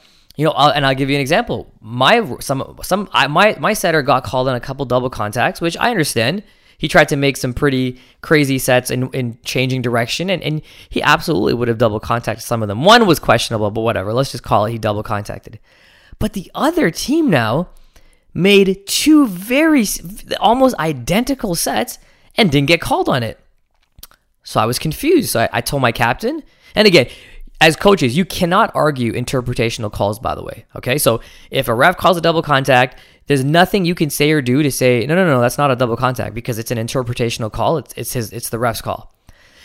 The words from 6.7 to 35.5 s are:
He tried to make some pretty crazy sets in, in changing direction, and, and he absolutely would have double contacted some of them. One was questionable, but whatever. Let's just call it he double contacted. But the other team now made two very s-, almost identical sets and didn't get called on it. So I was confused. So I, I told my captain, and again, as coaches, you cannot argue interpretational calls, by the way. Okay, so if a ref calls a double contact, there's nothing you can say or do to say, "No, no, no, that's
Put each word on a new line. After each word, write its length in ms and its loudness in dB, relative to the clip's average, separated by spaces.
He 100 -4
tried 200 6
to 60 -2
make 220 0
some 160 -4
pretty 480 -2
crazy 360 2
sets 340 0
in, 200 -2
in 340 -6
changing 380 -2
direction, 460 -2
and, 140 -4
and 180 -4
he 120 -4
absolutely 520 0
would 160 -2
have 80 0
double 240 2
contacted 420 -4
some 180 -4
of 60 -4
them. 160 -4
One 220 8
was 140 4
questionable, 520 0
but 100 -4
whatever. 300 -2
Let's 200 -2
just 120 -12
call 220 2
it 60 -4
he 60 -6
double 260 -4
contacted. 560 -8
But 140 -4
the 200 -12
other 380 0
team 380 0
now 400 0
made 520 4
two 420 4
very 560 2
s-, 180 -6
almost 360 4
identical 800 -2
sets 440 -4
and 160 2
didn't 160 2
get 140 2
called 260 -2
on 160 0
it. 160 -10
So 160 -4
I 60 2
was 120 0
confused. 520 0
So 120 0
I, 120 0
I 80 -2
told 200 -4
my 120 2
captain, 500 -2
and 100 4
again, 220 6
as 160 4
coaches, 400 2
you 80 0
cannot 500 0
argue 380 0
interpretational 760 -4
calls, 300 -2
by 160 -4
the 80 -12
way. 220 -14
Okay, 220 -2
so 240 0
if 200 -2
a 40 2
ref 220 4
calls 220 2
a 40 -6
double 200 2
contact, 580 2
there's 180 2
nothing 400 2
you 100 0
can 140 -2
say 220 0
or 100 2
do 220 2
to 60 2
say, 360 2
"No, 100 0
no, 100 4
no, 140 2
that's 180 0